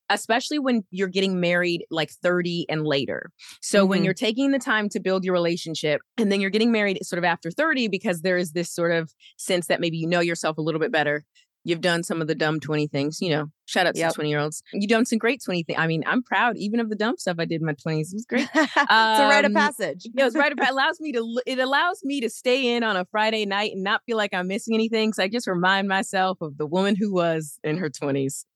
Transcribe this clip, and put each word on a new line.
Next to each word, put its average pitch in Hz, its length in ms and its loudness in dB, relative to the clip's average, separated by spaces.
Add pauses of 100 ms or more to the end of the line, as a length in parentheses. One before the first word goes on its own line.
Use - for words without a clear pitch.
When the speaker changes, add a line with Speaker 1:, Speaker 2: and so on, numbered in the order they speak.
(120)
Speaker 1:
especially 262 460 0
when 247 320 0
you're 190 160 -2
getting 185 320 0
married, 175 520 0
like, 160 200 -2
thirty 175 580 0
and 156 160 -2
later. 139 460 -2 (320)
So 196 240 4
when 190 160 2
Speaker 2:
Mm-hmm. - 20 2
Speaker 1:
you're - 100 2
taking 247 360 0
the 277 80 2
time 214 300 0
to 214 100 -6
build 190 260 0
your 185 100 0
relationship 170 680 0 (180)
and 208 140 2
then 196 80 2
you're 196 100 0
getting 220 220 2
married 202 340 2
sort 175 120 -4
of 170 60 0
after 170 280 0
thirty 277 340 0
because 180 360 -2
there 180 160 2
is 170 140 -2
this 170 200 -4
sort 170 180 0
of 165 240 -2 (220)
sense 180 320 -2
that - 120 0
maybe 165 180 -2
you 160 100 -2
know 175 120 2
yourself 165 380 -2
a 160 40 -2
little 156 180 -2
bit 160 100 0
better. 147 340 0 (380)
You've 170 200 -2
done 170 200 2
some 175 180 -4
of 156 60 -2
the 156 80 0
dumb 156 240 0
twenty 151 300 -2
things, 143 320 -4
you 185 100 -2
know, 151 200 -2 (200)
shout 185 160 2
out 160 80 0
to 160 60 -2
Speaker 2:
Yep. 165 140 2
Speaker 1:
twenty-year-olds. 151 580 -2
You 202 160 -2
done 226 180 4
some 226 120 0
great 233 260 0
twenty 180 180 -2
thing. 147 160 -6
I 160 80 2
mean, 160 180 0
I'm 226 200 0
proud 214 320 0
even 208 240 -4
of 226 80 -4
the 214 80 -6
dumb 220 220 -2
stuff 180 200 -4
I 165 60 -2
did 165 160 -2
in 160 60 -2
my 156 80 -2
twenties. 156 380 -4
It 196 40 -8
was 226 100 -10
great. 247 260 -2
Speaker 2:
<laughs> - 20 -2
It's 226 680 4
a 214 80 6
rite 285 160 6
of 247 60 4
Speaker 1:
Um, 208 40 0
Speaker 2:
passage. 190 580 0
Speaker 1:
yeah, 254 140 2
it's 233 80 0
rite 294 160 2
of 277 80 -6
Speaker 2:
<laughs> 262 40 0
Speaker 1:
pa-, 269 80 4
allows 277 300 0
me 311 120 -6
to 240 60 -2
l-, 233 280 -2
it 262 140 -2
allows 294 420 2
me 277 180 -4
to 226 80 0
stay 247 460 0
in 233 80 0
on 214 140 0
a 180 80 -2
Friday 214 420 0
night 202 260 -2
and 190 120 -6
not 214 220 0
feel 226 100 -2
like 208 180 0
I'm 185 140 -2
missing 220 260 -2
anything. 220 380 2
So - 100 -2
I 190 60 2
just 233 180 -4
remind 190 400 2
myself 190 540 0
of 147 180 -8
the 151 80 -4
woman 190 300 2
who 202 160 -2
was 165 500 0
in 156 160 -2
her 160 100 -2
twenties. 139 560 -4 (120)